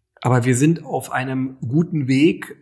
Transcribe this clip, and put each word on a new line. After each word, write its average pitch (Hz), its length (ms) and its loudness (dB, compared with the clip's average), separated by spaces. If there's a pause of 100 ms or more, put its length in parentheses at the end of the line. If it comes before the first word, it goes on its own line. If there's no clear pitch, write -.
(240)
Aber 123 200 2
wir 127 100 2
sind 156 300 2
auf - 260 -6
einem 131 460 -4 (100)
guten 147 400 0
Weg, 143 560 2